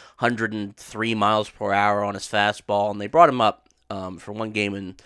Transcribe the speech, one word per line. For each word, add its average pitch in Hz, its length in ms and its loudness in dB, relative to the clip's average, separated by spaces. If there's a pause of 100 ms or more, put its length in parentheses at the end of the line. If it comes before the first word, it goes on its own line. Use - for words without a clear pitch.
(180)
hundred 113 360 -2
and 101 240 -6
three 113 380 -4
miles 107 340 2
per 101 240 -4
hour 104 280 2
on 101 120 -2
his 98 140 -10
fastball, 104 640 0
and 101 100 -8
they 101 60 -6
brought 160 200 6
him 127 140 2
up, - 260 0 (220)
um, 95 280 -8
for 101 140 -16
one 107 200 -8
game 104 220 -2
in 98 220 -10 (100)